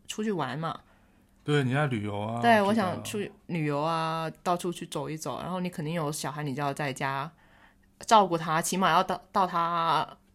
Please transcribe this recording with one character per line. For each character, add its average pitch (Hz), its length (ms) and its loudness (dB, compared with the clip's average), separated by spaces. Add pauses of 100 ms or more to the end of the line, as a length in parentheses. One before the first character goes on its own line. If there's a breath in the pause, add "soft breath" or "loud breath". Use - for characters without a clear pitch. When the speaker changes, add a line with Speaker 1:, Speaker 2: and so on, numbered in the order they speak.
Speaker 1:
出 - 160 -6
去 220 80 -2
玩 147 280 -2
嘛。 160 200 -6 (640 soft breath)
Speaker 2:
对， 147 220 2
你 123 100 0
爱 147 120 2
旅 120 160 -2
游 101 180 -4
啊， 113 200 -4
Speaker 1:
对， 117 160 6
Speaker 2:
这 151 40 6
个。 98 60 2
Speaker 1:
我 101 80 4
想 175 280 0
出 - 160 -6
去 202 140 -6 (140)
旅 165 180 -2
游 143 160 0
啊， 160 500 -2 (120)
到 180 140 2
处 175 140 -4
去 - 160 -8
走 143 240 -6
一 156 60 -6
走。 143 240 -6
然 160 100 -6
后 185 80 -4
你 180 100 -4
肯 175 160 -8
定 156 100 -4
有 156 180 -2
小 151 180 -6
孩， 147 120 -8
你 143 120 -4
就 147 80 -4
要 143 100 0
在 143 200 -4
家 135 360 -4 (720 soft breath)
照 214 260 6
顾 170 120 0
他， 160 220 0
起 - 160 -2
码 185 140 4
要 170 120 6
到， 185 180 -2 (120)
到 196 140 4
他 170 600 0 (280)